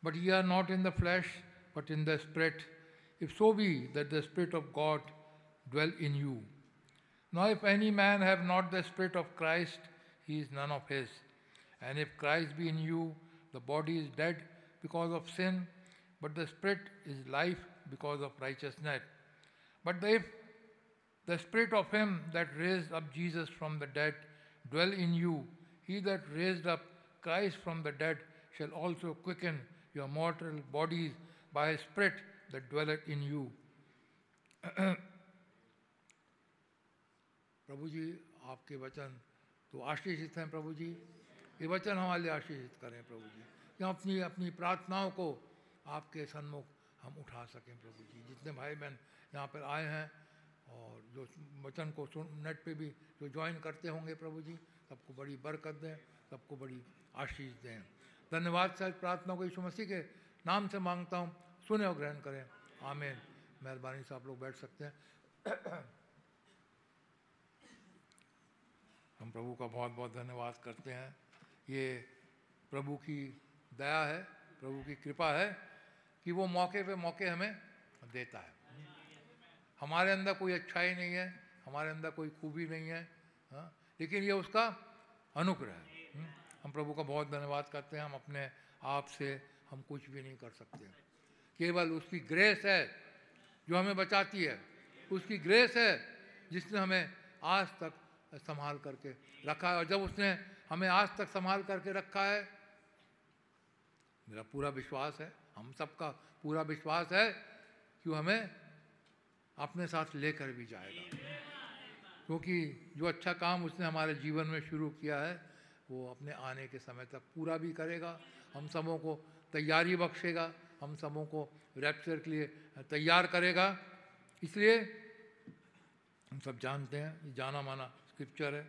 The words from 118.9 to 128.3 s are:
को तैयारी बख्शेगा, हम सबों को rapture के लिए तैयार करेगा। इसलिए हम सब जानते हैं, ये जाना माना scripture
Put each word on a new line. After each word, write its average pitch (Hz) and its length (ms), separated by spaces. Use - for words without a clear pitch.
को 160 160
तैयारी 160 440
बख्शेगा, 170 560
हम 147 160
सबों 151 300
को 151 220
rapture 151 400
के 156 120
लिए 151 160
तैयार 165 360
करेगा। 180 400
इसलिए 208 340
हम 139 60
सब 131 200
जानते 131 380
हैं, 156 300
ये 139 80
जाना 135 280
माना 135 240
scripture 143 460